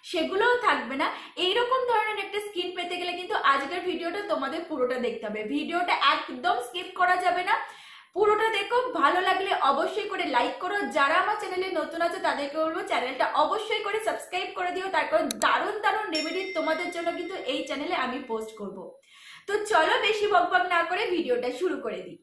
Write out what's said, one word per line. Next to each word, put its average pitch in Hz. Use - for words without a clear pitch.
সেগুলোও 403
থাকবে 269
না। 302
এইরকম 480
ধরনের 427
একটা 403
skin 359
পেতে 349
গেলে 349
কিন্তু 359
আজকের 349
ভিডিওটা 349
তোমাদের 294
পুরোটা 247
দেখতে 226
হবে। 214
ভিডিওটা 339
একদম 302
skip 359
করা 359
যাবে 359
না, 403
পুরোটা 427
দেখো। 427
ভালো 330
লাগলে 381
অবশ্যই 330
করে 370
like 269
করো। 392
যারা 285
আমার 403
চ্যানেলে 370
নতুন 330
আছে, 349
তাদেরকে 285
বলবো, 320
চ্যানেলটা 269
অবশ্যই 403
করে 415
subscribe 370
করে 359
দিও, 370
তার 320
কারণ 311
দারুণ 339
দারুণ 392
remedy 349
তোমাদের 320
জন্য 339
কিন্তু 359
এই 294
চ্যানেলে 302
আমি 254
post 220
করব। 196
তো 403
চলো, 339
বেশি 415
বকবক 359
না 339
করে 370
ভিডিওটা 247
শুরু 349
করে 190
দিই। 170